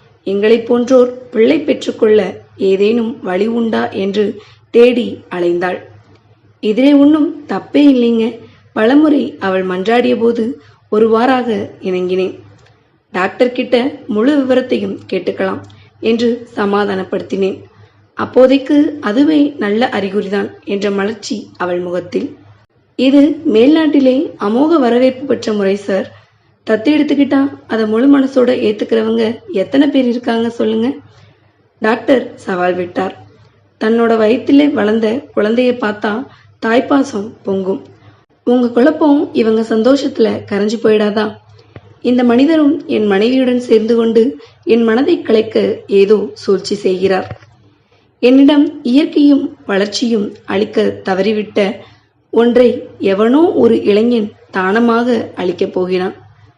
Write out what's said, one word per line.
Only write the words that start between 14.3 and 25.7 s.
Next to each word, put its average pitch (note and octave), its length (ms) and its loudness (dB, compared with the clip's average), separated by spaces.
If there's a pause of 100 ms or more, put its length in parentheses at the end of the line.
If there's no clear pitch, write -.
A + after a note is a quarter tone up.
விவரத்தையும் B3 600 -2 (140)
கேட்டுக்கலாம் F#3+ 480 -6 (400)
என்று A#3 560 -2
சமாதானப்படுத்தினேன். G3 1080 -4 (520)
அப்போதைக்கு C#4 840 2
அதுவே C#4+ 580 0
நல்ல A3 340 -2
அறிகுறிதான் G3 580 -4 (140)
என்ற G3+ 260 -4
மலர்ச்சி G3+ 560 -6 (100)
அவள் F3+ 240 -4
முகத்தில். F3+ 560 -8 (600)
"இது C#4 400 4 (160)
மேல்நாட்டிலே C#4 840 2
அமோக C#4+ 400 0
வரவேற்பு B3+ 460 0
பெற்ற A#3 280 -4
முறை G3+ 240 0